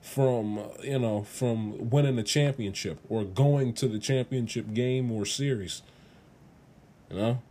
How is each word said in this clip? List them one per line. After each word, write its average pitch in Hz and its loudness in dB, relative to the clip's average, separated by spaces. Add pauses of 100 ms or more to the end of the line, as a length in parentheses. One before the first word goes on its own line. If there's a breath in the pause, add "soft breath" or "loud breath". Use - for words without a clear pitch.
from, 117 0
uh, 101 -8 (200)
you 135 -2
know, 107 0
from 110 -2
winning 135 4
a 110 -2
championship 107 0
or 110 -2
going 131 4
to 135 0
the 107 0
championship 120 -2
game 127 2
or 107 -2
series. 127 -4 (1300 loud breath)
You 87 -10
know? 117 0